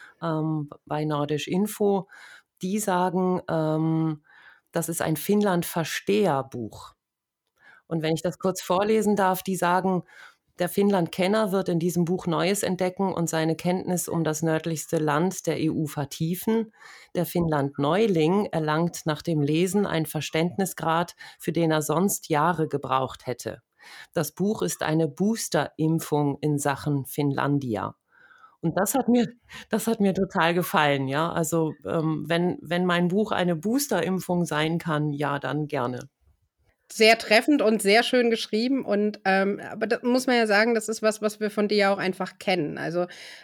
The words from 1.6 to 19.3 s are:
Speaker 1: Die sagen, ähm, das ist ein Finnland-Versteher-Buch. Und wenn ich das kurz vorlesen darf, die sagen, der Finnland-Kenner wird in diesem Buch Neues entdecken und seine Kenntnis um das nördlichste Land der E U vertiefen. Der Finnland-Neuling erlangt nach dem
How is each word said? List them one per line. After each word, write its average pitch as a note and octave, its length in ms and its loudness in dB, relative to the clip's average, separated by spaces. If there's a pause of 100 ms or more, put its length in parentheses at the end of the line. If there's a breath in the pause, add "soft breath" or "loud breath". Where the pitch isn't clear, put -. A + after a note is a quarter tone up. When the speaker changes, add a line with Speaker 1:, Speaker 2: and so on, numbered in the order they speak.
Speaker 1:
Die F#3+ 160 -2
sagen, F#3 680 0
ähm, D#3+ 720 0 (500 soft breath)
das E3 160 -4
ist E3 140 -4
ein D#3+ 140 0
Finnland-Versteher-Buch. F3 1800 -2 (920 soft breath)
Und E3 160 -4
wenn D#3 120 0
ich D#3+ 80 -4
das F3 160 -4
kurz F#3 220 -2
vorlesen G#3 560 2
darf, F#3 260 2
die F#3+ 140 -4
sagen, F3+ 460 2 (560 loud breath)
der F3 100 -2
Finnland-Kenner G3+ 840 2
wird F#3+ 160 0
in F3 100 0
diesem F3 260 0
Buch F3+ 220 -2
Neues E3+ 360 0
entdecken F#3 500 -2
und E3 180 -2
seine D#3+ 260 0
Kenntnis F3+ 520 -2
um E3 160 0
das D#3 180 -2
nördlichste D#3+ 560 -2
Land D#3 480 0
der D#3 140 -2
E D#3+ 100 0
U D#3 160 -2
vertiefen. F3+ 840 -4 (420 loud breath)
Der F3 100 0
Finnland-Neuling D#3+ 1200 2
erlangt D#3+ 600 -2
nach D3+ 160 -2
dem D#3+ 180 0